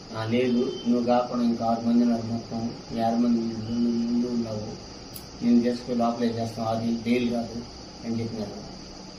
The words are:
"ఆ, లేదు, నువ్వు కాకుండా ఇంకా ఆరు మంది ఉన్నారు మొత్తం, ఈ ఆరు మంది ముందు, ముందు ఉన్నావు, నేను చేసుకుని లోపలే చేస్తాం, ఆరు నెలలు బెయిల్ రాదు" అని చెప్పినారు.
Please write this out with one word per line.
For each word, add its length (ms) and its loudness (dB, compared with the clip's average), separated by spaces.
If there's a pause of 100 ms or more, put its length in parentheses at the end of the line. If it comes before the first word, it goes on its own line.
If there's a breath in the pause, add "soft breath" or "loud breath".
(180)
"ఆ, 60 -4
లేదు, 480 2 (160)
నువ్వు 180 4
కాకుండా 380 2
ఇంకా 220 2
ఆరు 140 2
మంది 240 4
ఉన్నారు 220 2
మొత్తం, 460 -4 (240)
ఈ 40 -2
ఆరు 160 2
మంది 240 4
ముందు, 720 0
ముందు 140 2
ఉన్నావు, 420 -2 (760)
నేను 220 6
చేసుకుని 300 -2
లోపలే 300 2
చేస్తాం, 400 -2
ఆరు 120 2
నెలలు 180 0
బెయిల్ 380 2
రాదు" 280 -4 (420)
అని 160 -2
చెప్పినారు. 540 -8 (440)